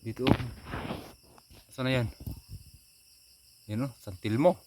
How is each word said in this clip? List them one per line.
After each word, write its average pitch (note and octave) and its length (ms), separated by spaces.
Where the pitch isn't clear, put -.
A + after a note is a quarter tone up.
Dito, A#2 240
oh. C3 100
Saan B2+ 160
na C3 160
yan? G#2+ 40
Yan, A#2+ 160
oh, A#2+ 40
santil G#2+ 320
mo. F3 300